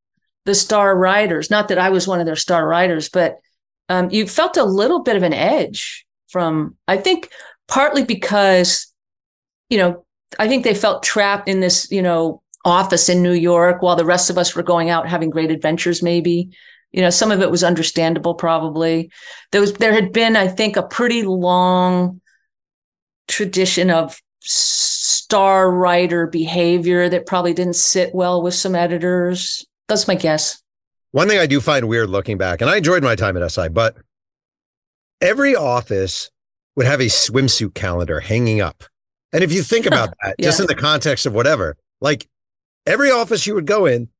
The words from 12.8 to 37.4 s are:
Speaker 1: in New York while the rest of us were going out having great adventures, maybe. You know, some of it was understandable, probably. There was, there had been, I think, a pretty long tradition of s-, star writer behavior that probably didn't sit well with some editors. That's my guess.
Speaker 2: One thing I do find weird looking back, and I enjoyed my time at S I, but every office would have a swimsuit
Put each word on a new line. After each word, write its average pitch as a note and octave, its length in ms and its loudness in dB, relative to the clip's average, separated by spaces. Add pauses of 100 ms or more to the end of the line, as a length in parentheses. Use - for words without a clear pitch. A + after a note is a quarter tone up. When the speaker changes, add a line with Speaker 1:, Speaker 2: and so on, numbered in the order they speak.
Speaker 1:
in F3+ 140 2
New F3+ 100 2
York F3 500 2
while F3 140 4
the E3 80 2
rest F3+ 260 0
of F3+ 80 -2
us F3 160 -2
were - 80 -4
going E3+ 280 0
out E3 180 -2
having E3 200 -2
great D#3+ 220 -2
adventures, E3 520 -2
maybe. F3 480 0 (420)
You F#3 100 -2
know, F3+ 80 4
some G#3+ 200 2
of F#3+ 100 2
it F#3+ 100 2
was F3 120 0
understandable, E3 720 0
probably. E3 800 -2 (400)
There G3+ 80 2
was, G3+ 140 2
there A3 180 2
had G#3+ 200 0
been, A3+ 220 2
I G3 140 2
think, G#3+ 280 -2
a - 60 0
pretty A#3+ 400 -2
long F3+ 1000 0 (1080)
tradition F#3 600 0
of E3 300 0 (240)
s-, - 800 -2
star F#3+ 480 4
writer F3 560 2
behavior F3 840 0
that F3 180 -2
probably F3 280 -2
didn't F3+ 220 -2
sit - 360 0
well F3+ 300 0
with F3+ 120 -2
some F#3 200 -2
editors. F3 920 -2 (220)
That's G#3 220 0
my F#3 80 2
guess. D#3 440 -2 (520)
Speaker 2:
One D#3+ 160 2
thing G#3+ 100 4
I E3+ 80 4
do C#3 140 2
find C3+ 260 0
weird A2+ 240 0
looking G2 280 -4
back, F2+ 220 -2
and B2+ 80 0
I G3 100 2
enjoyed E3+ 260 2
my A#2+ 100 2
time G2+ 220 -2
at F2 80 -2
S E2 120 -6
I, E2+ 120 -2
but A2 280 0 (1200)
every C4 340 2
office A#2+ 760 -2 (460)
would B2+ 120 0
have C#3 140 2
a C3 40 0
swimsuit A2+ 720 0